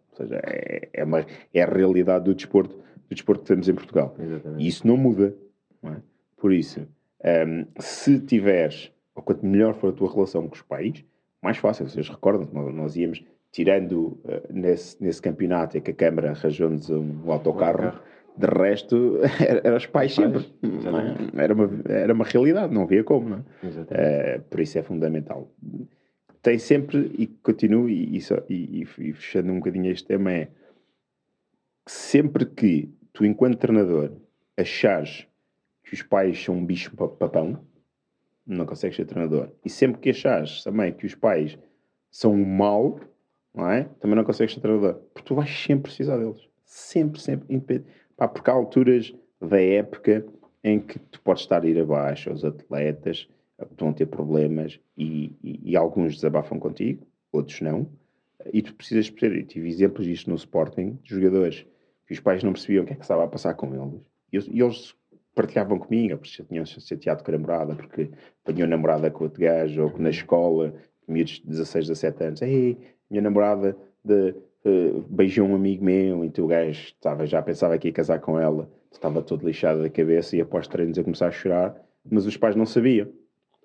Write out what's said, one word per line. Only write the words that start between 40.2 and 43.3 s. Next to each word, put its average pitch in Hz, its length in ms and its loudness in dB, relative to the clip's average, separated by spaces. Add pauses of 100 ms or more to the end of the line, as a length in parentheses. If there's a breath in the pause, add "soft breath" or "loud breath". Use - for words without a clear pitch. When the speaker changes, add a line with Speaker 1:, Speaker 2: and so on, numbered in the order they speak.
Speaker 1:
também 101 300 -2
que - 140 -10
os 95 80 -10
pais 80 440 0 (520 soft breath)
são 113 220 2
o 101 140 4
mal, 104 520 2 (560)